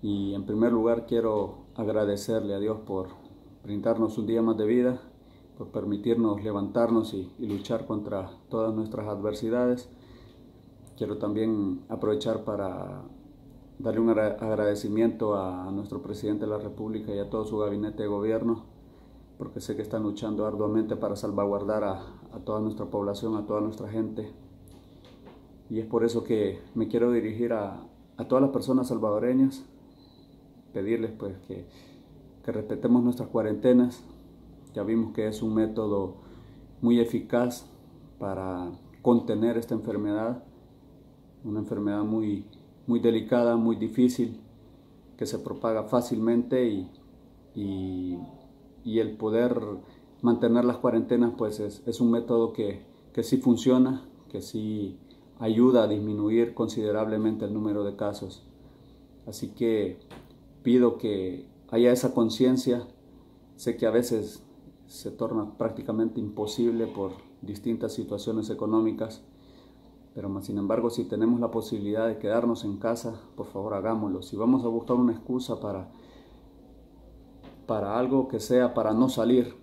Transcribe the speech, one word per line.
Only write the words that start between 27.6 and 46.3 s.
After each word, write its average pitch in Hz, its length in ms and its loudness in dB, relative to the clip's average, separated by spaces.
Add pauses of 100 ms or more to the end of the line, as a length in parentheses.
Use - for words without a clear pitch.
a 139 120 -8
todas 131 120 4
las 139 100 4
personas 127 380 2
salvadoreñas, 113 720 2 (1120)
pedirles, 110 400 -2
pues, 98 240 -10 (100)
que, 95 200 -12 (760)
que - 80 -6
respetemos 120 540 4
nuestras 123 240 0
cuarentenas. 123 760 4 (720)
Ya 101 120 -4
vimos 110 280 2
que 107 160 -2
es 107 140 -6
un 110 100 -2
método 107 640 0 (640)
muy 120 180 6
eficaz 120 720 0 (480)
para 92 540 -6 (300)
contener 113 560 4
esta 117 160 -4
enfermedad, 107 720 -2 (1000)
una 107 140 -4
enfermedad 104 460 -2
muy, 107 420 -2 (400)
muy 117 140 2
delicada, 117 560 4
muy 113 200 2
difícil, 113 640 2 (800)
que 110 80 -4
se - 120 -4
propaga 110 460 -2
fácilmente 120 840 2